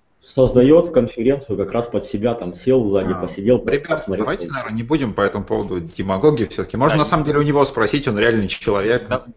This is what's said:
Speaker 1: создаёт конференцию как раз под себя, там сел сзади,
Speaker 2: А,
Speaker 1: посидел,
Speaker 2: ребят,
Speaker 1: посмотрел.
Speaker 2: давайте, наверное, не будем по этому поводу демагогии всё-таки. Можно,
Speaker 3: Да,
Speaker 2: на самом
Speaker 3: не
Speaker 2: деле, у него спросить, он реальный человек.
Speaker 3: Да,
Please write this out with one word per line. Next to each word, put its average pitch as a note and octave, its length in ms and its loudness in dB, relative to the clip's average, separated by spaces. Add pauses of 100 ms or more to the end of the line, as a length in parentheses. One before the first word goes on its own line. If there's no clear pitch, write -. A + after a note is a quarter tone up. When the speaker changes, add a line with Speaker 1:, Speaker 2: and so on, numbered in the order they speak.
(240)
Speaker 1:
создаёт C3+ 680 4
конференцию A#2+ 640 0
как F#2+ 160 -4
раз A#2 140 -2
под G2+ 180 -4
себя, A2 300 -2
там F2+ 220 -8
сел B2+ 280 2
сзади, G2 280 0
Speaker 2:
А, F#2 100 -4
Speaker 1:
посидел, G2+ 420 0
Speaker 2:
ребят, C#3 240 -2
Speaker 1:
посмотрел. G#2+ 380 -4
Speaker 2:
давайте, E3+ 240 -6
наверное, A#2+ 260 -8
не A#2 80 -4
будем C3 300 -2
по G#2 80 -2
этому G2+ 240 -2
поводу G2 340 -4
демагогии F#2+ 680 0
всё-таки. - 320 -8
Можно, D#3 200 2
Speaker 3:
Да, D3+ 60 2
Speaker 2:
на - 20 -2
самом D#3 200 0
Speaker 3:
не - 20 -6
Speaker 2:
деле, D3 120 2
у D3 40 2
него C#3+ 220 4
спросить, B2+ 420 -2
он G#2+ 100 -2
реальный A2 300 2
человек. A2 600 -2
Speaker 3:
Да, B2+ 160 -4 (140)